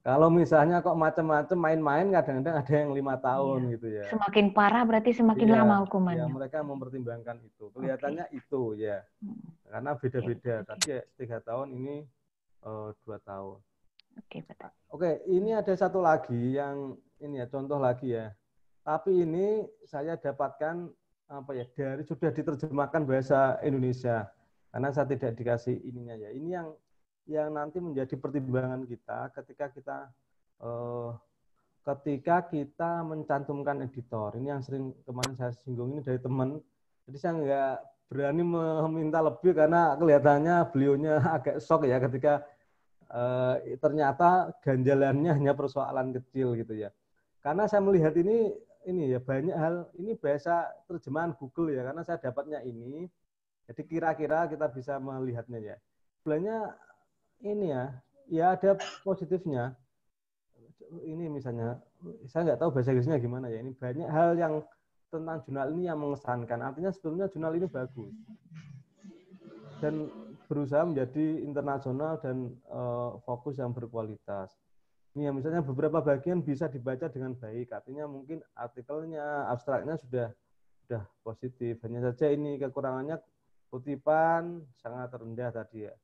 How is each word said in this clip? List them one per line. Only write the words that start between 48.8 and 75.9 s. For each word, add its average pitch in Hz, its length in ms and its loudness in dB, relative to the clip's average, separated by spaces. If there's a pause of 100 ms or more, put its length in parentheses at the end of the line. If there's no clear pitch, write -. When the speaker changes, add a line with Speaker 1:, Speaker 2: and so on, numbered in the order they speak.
Speaker 1:
ini 165 260 0
ya, 123 60 0
banyak 135 380 -2
hal, 170 400 -2
ini 208 180 -6
bahasa 160 540 0 (160)
terjemahan 165 500 -4
Google 151 380 -4
ya, 127 120 -2
karena 151 220 -8
saya 170 140 -6
dapatnya 135 420 -6
ini. 131 460 -10 (560)
Jadi 120 220 -14
kira-kira 160 640 0
kita 151 180 -2
bisa 135 320 -6
melihatnya 127 560 -6
ya. 104 180 -10 (440)
Sebenarnya 196 560 -2 (640)
ini 208 300 -2
ya, 127 140 -2 (440)
ya 165 240 2
ada 190 240 4 (240)
positifnya. 160 720 -2 (1160)
Ini 160 400 -8
misalnya, 123 480 -4 (500)
saya 165 220 2
nggak - 100 2
tahu 165 160 4
bahasa 127 140 2
Inggrisnya 131 260 4
gimana 123 320 -2
ya. 113 140 -6
Ini 135 100 -10
banyak 127 380 -6
hal 165 240 6
yang 165 180 2 (560)
tentang 160 380 -8
jurnal 135 260 -4
ini 180 140 -2
yang 160 100 -4
mengesankan. 123 640 -4
Artinya 147 300 -4
sebetulnya 175 400 -4
jurnal 160 260 -4
ini 185 80 0
bagus. 127 480 -8 (1700)
Dan 151 340 -4 (320)
berusaha 143 380 0
menjadi 151 580 0
internasional 139 760 -4
dan, 127 340 -6
eh, 120 560 -6 (140)
fokus 123 340 -8
yang 123 140 -4
berkualitas. 107 880 -10 (540)
Ini 147 120 -2
ya, 139 40 0
misalnya 151 320 -2
beberapa 151 400 0